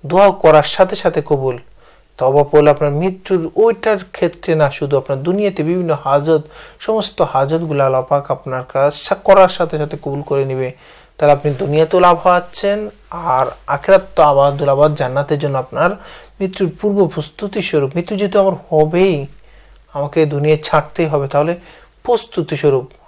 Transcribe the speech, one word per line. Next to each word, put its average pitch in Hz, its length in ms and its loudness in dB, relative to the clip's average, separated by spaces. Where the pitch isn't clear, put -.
দোয়া 190 260 4
করার 156 320 4
সাথে 190 320 0
সাথে 160 300 -2
কবুল। 135 320 -2
তওবা 135 260 2
পড়লে 147 260 4
আপনার 147 220 0
মৃত্যুর 175 640 -4
ওইটার 226 420 0
ক্ষেত্রে - 440 -4
না, 147 160 2
শুধু 139 260 -2
আপনার 135 260 -4
দুনিয়াতে 190 400 -2
বিভিন্ন 165 400 -2
হাজত, 147 380 0
সমস্ত - 420 -4
হাজতগুলো 147 640 -2
আল্লাহ 135 180 0
পাক 143 300 -2
আপনার 131 320 -6
কাজ 139 300 -2
সা-, - 300 -6
করার 190 260 6
সাথে 160 280 -4
সাথে 147 240 -6
কবুল 143 200 -8
করে 139 240 -2
নিবে। 131 260 -6
তাহলে 147 160 4
আপনি 143 200 0
দুনিয়াতেও 151 460 0
লাভ 175 240 6
হচ্ছেন, 196 640 -2
আর 135 360 -2
আখিরাত 185 340 2
তো 165 80 4
আবাদুল 143 460 2
আবাদ 147 260 4
জান্নাতের 139 440 -4
জন্য 143 180 -4
আপনার 147 340 -2
মৃত্যুর 185 300 -4
পূর্ব 202 260 0
প্রস্তুতি 196 540 -8
স্বরূপ। 143 340 -2
মৃত্যু 175 220 -6
যেহেতু 202 220 0
আমার 190 140 2
হবেই, 156 560 2
আমাকে 143 320 0
দুনিয়া 151 380 0
ছাড়তেই 160 420 -2
হবে, 147 220 -2
তাহলে 147 280 -2
প্রস্তুতি - 540 -4
স্বরূপ 135 340 0